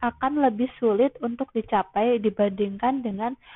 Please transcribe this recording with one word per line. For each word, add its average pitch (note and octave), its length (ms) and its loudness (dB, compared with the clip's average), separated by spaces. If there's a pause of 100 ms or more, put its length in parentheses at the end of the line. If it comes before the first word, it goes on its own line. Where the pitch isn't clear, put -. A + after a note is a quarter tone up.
akan C4 400 -2
lebih B3 400 2
sulit A#3 400 4
untuk A#3+ 320 -6
dicapai A3+ 640 0
dibandingkan G#3 880 -2
dengan A3 320 -6 (180)